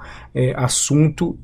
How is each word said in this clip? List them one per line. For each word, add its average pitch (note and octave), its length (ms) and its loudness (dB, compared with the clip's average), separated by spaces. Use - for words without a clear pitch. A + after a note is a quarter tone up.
eh, B2+ 220 0
assunto D3+ 880 0